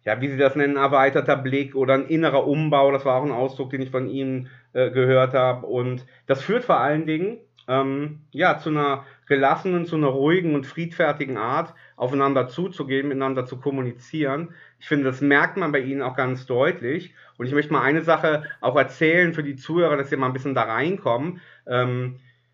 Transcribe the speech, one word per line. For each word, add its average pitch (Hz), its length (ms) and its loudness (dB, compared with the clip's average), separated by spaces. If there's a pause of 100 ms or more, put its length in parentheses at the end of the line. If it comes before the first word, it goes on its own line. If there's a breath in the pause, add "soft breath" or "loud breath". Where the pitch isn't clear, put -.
ja, 113 180 -2
wie 143 80 -2
sie 131 80 -6
das 139 180 4
nennen, 143 220 0
erweiterter 139 580 2
Blick 135 400 -4
oder 135 200 4
ein 135 120 0
innerer 156 400 2
Umbau. 143 440 4
Das 135 120 -2
war 131 160 2
auch 143 60 -2
ein 143 60 -2
Ausdruck, 131 400 -4
den 135 100 -6
ich 127 100 -8
von 127 160 -2
Ihnen, 131 420 -6 (240 loud breath)
äh, 123 180 2
gehört 131 420 4
habe. 127 320 2
Und 123 400 -4 (220 soft breath)
das 135 140 0
führt 240 220 -2
vor 156 160 4
allen 151 260 0
Dingen, 175 340 -4 (280)
ähm, 139 520 -2 (120)
ja, 156 280 0
zu 165 100 -6
einer 143 360 -2 (220 loud breath)
gelassenen, 151 580 2
zu 170 100 -4
einer 151 120 2
ruhigen 151 460 2
und 139 140 -2
friedfertigen 151 680 -4
Art, 131 380 -4 (240 soft breath)
aufeinander 135 500 2
zuzugehen, 139 600 -4
miteinander 135 380 -4
zu 131 120 -12
kommunizieren. 139 920 -4 (360 loud breath)
Ich - 40 -14
finde, 143 160 2
das 131 140 -2
merkt 143 380 4
man 165 140 -2
bei 143 80 0
Ihnen 135 240 -4
auch 127 120 -6
ganz 127 300 -2
deutlich. 139 720 -2 (240 soft breath)
Und 123 80 -6
ich 131 60 -4
möchte 147 200 0
mal 135 80 4
eine 151 220 2
Sache 156 400 2 (180 loud breath)
auch 127 140 0
erzählen 160 580 2
für 156 80 -4
die 139 140 -6
Zuhörer, 156 420 0
dass 135 140 -6
sie 147 40 0
mal 131 120 0
ein 127 60 -4
bisschen 135 200 -6
da 123 80 2
reinkommen. 139 800 -2 (260 loud breath)
Ähm, 123 520 -2 (340 soft breath)